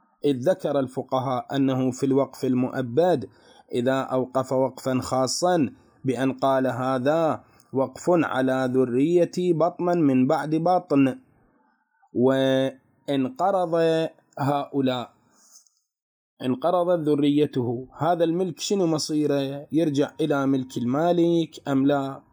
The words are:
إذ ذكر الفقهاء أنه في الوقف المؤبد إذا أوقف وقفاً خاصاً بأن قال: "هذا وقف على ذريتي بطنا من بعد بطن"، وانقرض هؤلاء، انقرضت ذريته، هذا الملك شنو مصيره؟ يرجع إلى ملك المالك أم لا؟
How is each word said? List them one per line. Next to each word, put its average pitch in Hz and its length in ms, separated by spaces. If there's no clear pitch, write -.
إذ 143 120
ذكر 156 280
الفقهاء 131 760
أنه 131 340
في 127 160
الوقف 131 380
المؤبد 127 840
إذا 131 260
أوقف 131 520
وقفاً 131 480
خاصاً 131 680
بأن 131 280
قال: 131 340
"هذا 131 800
وقف 127 360
على 131 680
ذريتي 165 800
بطنا 175 420
من 135 320
بعد 156 280
بطن"، 165 640
وانقرض 135 1600
هؤلاء، 135 760
انقرضت 170 680
ذريته، 143 800
هذا 165 260
الملك 170 360
شنو 196 260
مصيره؟ 143 840
يرجع 147 480
إلى 143 260
ملك 135 320
المالك 165 880
أم 135 180
لا؟ 135 360